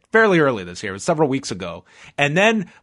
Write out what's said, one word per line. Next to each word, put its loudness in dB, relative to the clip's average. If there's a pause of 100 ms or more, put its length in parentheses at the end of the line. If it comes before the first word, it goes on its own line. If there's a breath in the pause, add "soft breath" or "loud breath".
(120)
fairly 4
early 2
this -12
year. -6
It -8
was -10
several 0
weeks -4
ago. -10 (320 loud breath)
And 0
then 2 (120 loud breath)